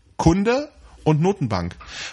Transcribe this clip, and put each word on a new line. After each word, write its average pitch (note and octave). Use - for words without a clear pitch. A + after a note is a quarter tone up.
Kunde A3+
und D3+
Notenbank. G#2+